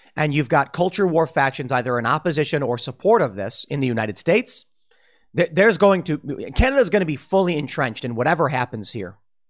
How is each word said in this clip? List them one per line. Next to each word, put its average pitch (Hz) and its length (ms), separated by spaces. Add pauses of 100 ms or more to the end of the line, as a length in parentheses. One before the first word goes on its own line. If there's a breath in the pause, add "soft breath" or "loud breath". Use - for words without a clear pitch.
(160 soft breath)
and 151 180
you've 147 160
got 139 220
culture 185 360
war 165 180
factions 135 460
either 123 260
in 117 80
opposition 147 560
or 123 160
support 208 440
of 117 140
this 101 340
in 143 100
the 131 80
United 110 300
States, - 480 (680)
th-, 170 160
there's 190 260
going 196 260
to, 143 500
Canada's 262 360
gonna 196 160
be 151 100
fully 180 420
entrenched 131 480
in 120 100
whatever 151 340
happens 120 420
here. 95 260 (320)